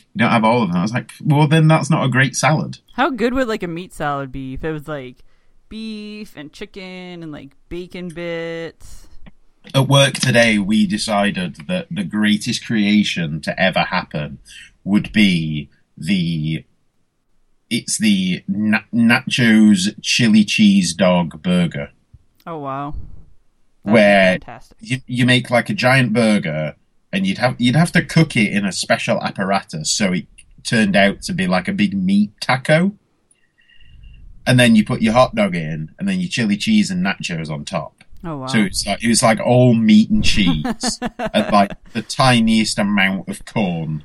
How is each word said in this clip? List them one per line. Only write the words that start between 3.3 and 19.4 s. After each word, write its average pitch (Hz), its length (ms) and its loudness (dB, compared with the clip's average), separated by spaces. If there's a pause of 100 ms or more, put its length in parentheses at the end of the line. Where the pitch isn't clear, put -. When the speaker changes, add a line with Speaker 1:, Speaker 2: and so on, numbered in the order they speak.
Speaker 2:
would, 262 140 -2
like, 208 160 -6
a 175 40 -6
meat 175 240 -10
salad 143 380 -6
be 131 240 -10
if 131 80 -10
it 160 100 -6
was, 151 140 -10
like, 135 380 -12 (440)
beef 214 680 -14
and 151 160 -16
chicken 185 720 -16
and, 156 80 -14
like, 139 240 -18 (120)
bacon 180 420 -12
bits? 165 960 -12 (680)
Speaker 1:
At 135 120 2
work 139 280 2
today, 117 420 2
we 104 300 2
decided 101 840 -4
that 90 220 -6
the 90 140 -6
greatest 107 600 -2
creation 101 800 0
to - 180 -6
ever 90 200 0
happen - 580 -6 (440)
would 95 300 -2
be 80 560 0 (280)
the, 80 680 -4 (1040)
it's - 300 -6
the 95 500 0
na-, 104 360 -2 (100)
nachos 110 1080 4